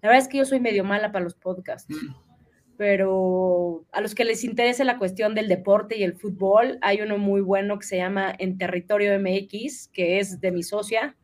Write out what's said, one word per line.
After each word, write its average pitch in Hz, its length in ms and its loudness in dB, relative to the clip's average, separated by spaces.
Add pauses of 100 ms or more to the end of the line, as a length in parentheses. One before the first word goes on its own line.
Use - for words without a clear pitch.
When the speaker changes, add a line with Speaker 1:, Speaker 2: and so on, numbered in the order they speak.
Speaker 1:
La 208 80 -2
verdad 254 140 8
es 262 60 -10
que 277 80 -4
yo 269 80 4
soy 269 160 0
medio 208 240 0
mala 208 260 -2
para 185 140 -2
los 170 100 -8
podcasts, - 580 -10
Speaker 2:
Mm. 139 200 -10 (640)
Speaker 1:
pero 185 1120 2
a 202 100 -2
los 214 140 -6
que 233 100 0
les 226 180 0
interese 240 400 0
la 254 140 0
cuestión 214 380 -2
del 220 120 -2
deporte 208 500 2
y 202 60 -2
el 175 120 -2
fútbol, 208 680 2
hay 202 200 2
uno 208 160 -2
muy 202 240 0
bueno 196 380 0
que - 60 -14
se 190 120 -4
llama 190 400 -2
En 185 200 -4
Territorio 185 560 0
M 190 240 0
X, 208 560 -10
que 180 260 0
es 196 220 -6
de 185 100 0
mi 175 120 -4
socia 220 600 -4